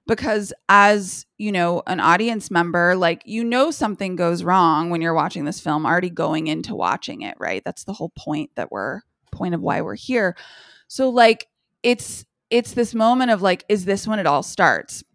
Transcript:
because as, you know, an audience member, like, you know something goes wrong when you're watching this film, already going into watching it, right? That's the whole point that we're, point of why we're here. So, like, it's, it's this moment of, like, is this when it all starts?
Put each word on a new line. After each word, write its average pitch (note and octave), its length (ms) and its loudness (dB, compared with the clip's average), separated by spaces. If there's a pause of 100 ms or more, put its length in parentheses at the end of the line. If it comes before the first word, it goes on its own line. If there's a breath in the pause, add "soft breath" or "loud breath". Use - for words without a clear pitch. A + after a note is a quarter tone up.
because G#3+ 460 -2 (160)
as, G3+ 560 4 (120)
you G#3+ 140 -4
know, F3 360 0
an F#3 120 -4
audience G#3 520 2
member, F3 440 2
like, E3+ 300 0
you A3 180 -6
know B3+ 280 2
something G3 440 -4
goes E3+ 280 0
wrong E3+ 460 4
when E3+ 120 -2
you're E3 120 0
watching D#3+ 320 -2
this D#3+ 140 -8
film, D#3 260 -2
already F3 240 0
going D#3+ 380 -2
into D#3 280 -6
watching - 480 -4
it, - 160 -10
right? F#2 260 -6
That's - 180 -12
the F#3+ 100 -10
whole E3 220 -10
point - 400 -8
that - 160 -8
we're, A2 300 -8 (300)
point F3+ 240 -4
of E3 60 -4
why - 200 -2
we're - 140 -8
here. A3 400 -2 (520 loud breath)
So, C4 220 0
like, A#3 380 4 (340)
it's, - 440 -2 (260)
it's A#3 220 0
this A#3 200 -2
moment A#3+ 380 2
of, G3 100 2
like, F#3 280 0
is G3 160 0
this G3 220 -2
when G#3+ 120 -2
it F3 80 0
all C#3+ 160 2
starts? - 600 0 (120)